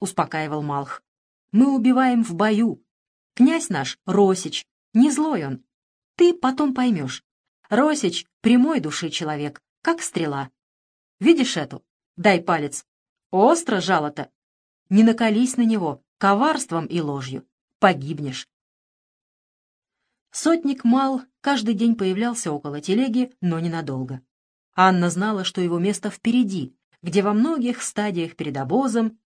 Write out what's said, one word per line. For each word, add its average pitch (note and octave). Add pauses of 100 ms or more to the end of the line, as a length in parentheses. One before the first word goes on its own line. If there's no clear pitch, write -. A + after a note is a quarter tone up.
успокаивал D#3
Малх. C#3+ (480)
"Мы C4+
убиваем B3
в F3+
бою. G#3+ (500)
Князь D#4+
наш, C#3
Росич, F#3 (260)
не B3+
злой C#4
он. C3 (520)
Ты F4
потом C4
поймешь. G#3 (460)
Росич — C#4+ (140)
прямой B3
души D#3
человек, D3 (180)
как E4
стрела. C#3+ (680)
Видишь C#4
эту? C#3+ (340)
Дай F3
палец. D#3 (460)
Остро A3+
жало-то. D3+ (600)
Не G#3
накались A3+
на B3
него G3 (160)
коварством G3+
и E3+
ложью. C3+ (320)
Погибнешь". D3 (1800)
Сотник D4+
Мал C4 (180)
каждый A#3
день A3+
появлялся G3+
около D3
телеги, B3
но E3+
ненадолго. C#3 (540)
Анна F#3
знала, F#3+
что -
его F3
место G3+
впереди, G3+ (260)
где F3
во G#3
многих B3
стадиях F3
перед D3+
обозом A3